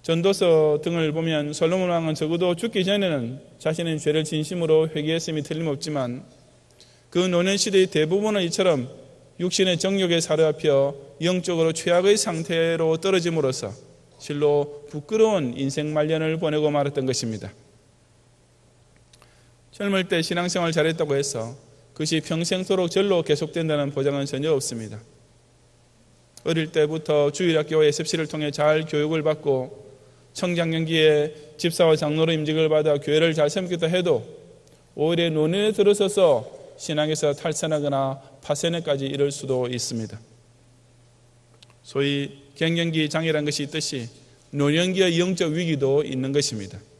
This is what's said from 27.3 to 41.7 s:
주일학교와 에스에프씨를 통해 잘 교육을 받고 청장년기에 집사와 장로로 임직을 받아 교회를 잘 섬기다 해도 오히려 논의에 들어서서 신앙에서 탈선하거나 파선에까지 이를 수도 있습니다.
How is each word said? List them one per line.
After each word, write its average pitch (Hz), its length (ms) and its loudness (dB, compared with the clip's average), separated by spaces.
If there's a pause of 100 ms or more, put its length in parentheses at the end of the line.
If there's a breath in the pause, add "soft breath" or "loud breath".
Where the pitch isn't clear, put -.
주일학교와 156 540 2
에스에프씨를 160 420 0
통해 151 240 -6
잘 151 360 2
교육을 156 360 -2
받고 147 600 -2 (520 loud breath)
청장년기에 160 1000 2 (220 loud breath)
집사와 165 400 4
장로로 156 360 0
임직을 156 360 0
받아 151 300 2
교회를 156 340 2
잘 151 160 2
섬기다 175 380 -2
해도 165 400 0 (680 soft breath)
오히려 170 360 0
논의에 170 420 0
들어서서 196 800 4 (260)
신앙에서 151 560 0
탈선하거나 143 880 -2 (220 loud breath)
파선에까지 156 640 -2
이를 143 240 0
수도 127 380 -4
있습니다. 117 520 -6 (1600)